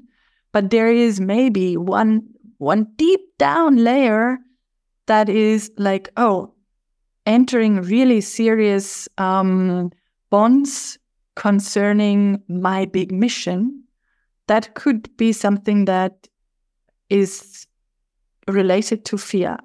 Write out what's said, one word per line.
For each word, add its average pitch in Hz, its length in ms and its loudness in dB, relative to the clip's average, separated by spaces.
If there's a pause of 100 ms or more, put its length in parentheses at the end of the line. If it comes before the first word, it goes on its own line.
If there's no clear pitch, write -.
(520)
but 202 180 0
there 226 220 2
is 233 300 2
maybe 196 560 0
one, 214 460 0 (340)
one 196 300 0 (100)
deep 370 240 2 (160)
down 285 400 2
layer 233 600 2 (720)
that 214 220 2
is 214 480 0
like, 196 400 -2
"Oh, 202 360 0 (720)
entering 226 560 2
really 226 400 2
serious, 208 840 -2 (100)
um, 185 760 -2 (380)
bonds 247 680 0 (380)
concerning 202 1120 0
my 190 360 -2
big 185 280 -4
mission," 220 680 -4 (640)
that 220 260 -2
could - 420 -4
be 226 160 0
something 202 540 0
that 185 420 -4 (840)
is - 560 -4 (840)
related 196 560 -2
to 208 120 -6
fear. 185 480 -4